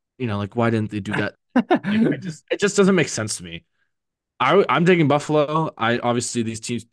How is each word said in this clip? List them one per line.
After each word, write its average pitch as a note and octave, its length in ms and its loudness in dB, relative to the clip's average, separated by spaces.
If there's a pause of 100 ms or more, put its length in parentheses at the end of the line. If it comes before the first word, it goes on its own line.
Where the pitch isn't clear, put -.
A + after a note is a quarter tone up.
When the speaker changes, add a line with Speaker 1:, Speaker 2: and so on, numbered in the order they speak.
(180)
Speaker 1:
you B2+ 100 -6
know, G#2 100 -4
like, G2+ 180 -6
why A#2 140 2
didn't G#2+ 220 -2
they G#2 100 -6
do G2+ 120 -8
that? G2+ 220 -4 (200)
Speaker 2:
<laughs> B3+ 100 2 (200)
Speaker 1:
It G#3 360 0
just, E3 300 -14
it F3 80 -4
just G3+ 180 0
doesn't G3 180 4
make D#3 140 2
sense - 280 -6
to F2+ 60 -14
me. E2 220 -14 (720)
I, D#3 300 4
I'm D3 160 2
taking E3+ 220 4
Buffalo. D3+ 720 0
I, A#2 220 0
obviously, A#2+ 440 -2
these A2 160 -8
teams, A#2 320 -8